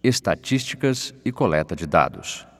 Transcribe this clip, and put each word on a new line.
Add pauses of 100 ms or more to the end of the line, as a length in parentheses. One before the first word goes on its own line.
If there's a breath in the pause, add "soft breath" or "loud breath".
Estatísticas (100)
e
coleta
de
dados. (140)